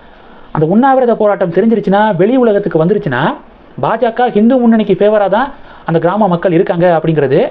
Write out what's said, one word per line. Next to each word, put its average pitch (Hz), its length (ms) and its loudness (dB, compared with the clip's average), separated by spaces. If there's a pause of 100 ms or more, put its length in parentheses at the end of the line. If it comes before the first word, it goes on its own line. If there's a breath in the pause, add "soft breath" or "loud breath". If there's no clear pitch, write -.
(520 loud breath)
அந்த 160 140 -2
உண்ணாவிரத 240 500 2
போராட்டம் 190 360 -2
தெரிஞ்சிருச்சுன்னா, 202 520 0 (120)
வெளி 202 200 0
உலகத்துக்கு 202 480 0
வந்துருச்சுன்னா, 156 380 -2 (600)
பாஜக 226 480 -2
ஹிந்து 226 260 2
முன்னணிக்கு 226 400 2
ஃபேவரா 208 320 2
தான் 240 220 0 (340 loud breath)
அந்த 165 140 -2
கிராம 202 300 0
மக்கள் 175 240 0
இருக்காங்க 175 340 0 (100)
அப்படிங்கிறது 156 420 0 (120)